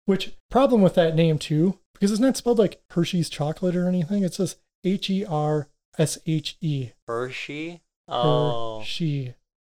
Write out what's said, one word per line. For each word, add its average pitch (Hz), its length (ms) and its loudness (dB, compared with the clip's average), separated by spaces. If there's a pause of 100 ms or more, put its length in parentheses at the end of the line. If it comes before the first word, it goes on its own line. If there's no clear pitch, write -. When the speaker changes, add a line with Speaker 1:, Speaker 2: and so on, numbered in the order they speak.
Speaker 1:
which, - 280 0 (180)
problem 240 320 4
with 175 100 6
that 165 220 4
name 160 240 4
too, 160 400 0 (160)
because 202 160 2
it's 214 100 0
not 262 160 2
spelled 240 220 0
like 190 200 2 (120)
Hershey's 170 360 0
chocolate 160 480 -4
or 180 120 0
anything. 180 340 0
It 180 140 -2
says 180 220 -4 (260)
H 190 260 -2
E 196 160 0
R 151 420 -2 (300)
S - 300 0
H 160 340 -4
E. 139 300 -4 (160)
Speaker 2:
Hershey? 143 760 -8 (260)
Oh. 120 760 0
Speaker 1:
Hershey. 139 520 -4 (300)